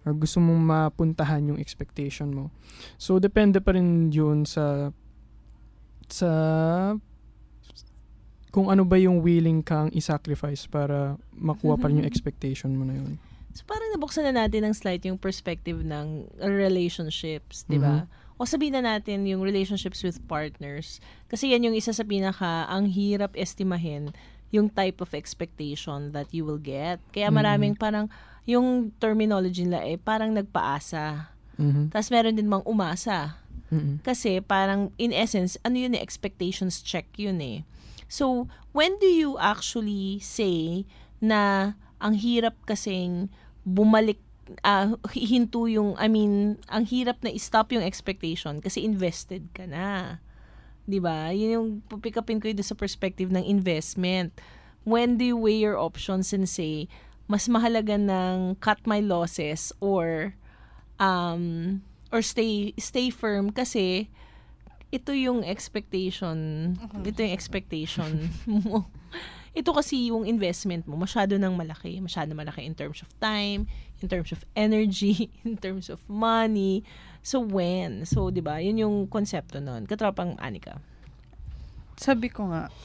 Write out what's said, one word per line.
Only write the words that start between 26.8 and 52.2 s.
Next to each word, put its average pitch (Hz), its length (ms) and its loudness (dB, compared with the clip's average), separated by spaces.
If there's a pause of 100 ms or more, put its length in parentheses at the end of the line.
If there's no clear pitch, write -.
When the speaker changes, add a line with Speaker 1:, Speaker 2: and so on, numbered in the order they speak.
Speaker 2:
Kaya 208 180 -2
Speaker 1:
Mm-mm. 214 100 6
Speaker 2:
maraming 208 360 4
parang, 214 340 -2 (360)
yung 247 520 2
terminology 208 680 0
nila 175 200 0
eh, 156 120 -4
parang 220 360 -2
nagpaasa. 151 1040 -4 (200)
Speaker 1:
Mm-hmm. 147 340 2
Speaker 2:
Tas 208 180 -2
meron 233 260 4
din 214 140 2
mang 196 160 2
umasa. 180 800 -2 (240)
Speaker 1:
Mm-mm. 147 320 0
Speaker 2:
Kasi 220 400 0
parang, 196 560 2
in 233 160 0
essence, 185 500 0
ano 247 160 0
yun 254 140 0
eh, 240 80 0
expectations - 800 -4
check - 360 -6
yun 202 220 -4
eh. 139 300 -8 (400)
So, 254 400 0 (240)
when 330 260 2
do 403 80 4
you 320 300 4
actually 202 840 -2
say 180 680 -2 (300)
na 202 560 4 (240)
ang 214 180 2
hirap 233 480 2
kasing 185 640 -2 (340)
bumalik, 214 640 6 (380)
ah, 202 340 4 (120)
hi-, 233 200 -4
hinto 233 400 2
yung, 214 280 2
I 214 120 0
mean, 208 480 4 (120)
ang 220 180 0
hirap 247 340 0
na 233 100 -4
i-stop - 400 2
yung 226 140 0
expectation 165 800 -6
kasi - 180 -4
invested 185 720 -2
ka 185 140 -14
na. 180 580 -6 (600)
Di 196 200 -2
ba? 160 320 -2
Yun 214 160 0
yung 226 160 0 (300)
pick 220 180 -6
upin 226 240 -2